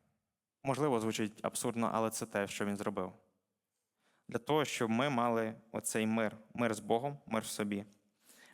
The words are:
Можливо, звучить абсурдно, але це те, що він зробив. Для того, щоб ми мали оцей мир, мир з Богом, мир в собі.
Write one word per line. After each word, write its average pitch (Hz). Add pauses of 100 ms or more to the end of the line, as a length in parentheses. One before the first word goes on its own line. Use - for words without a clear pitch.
(640)
Можливо, 135
звучить 110
абсурдно, 117
але 110
це 113
те, 101
що -
він 101
зробив. 98 (1160)
Для 120
того, 147
щоб 117
ми 127
мали 117 (180)
оцей 110
мир, 110 (180)
мир 113
з 104
Богом, 117
мир 110
в -
собі. 101 (680)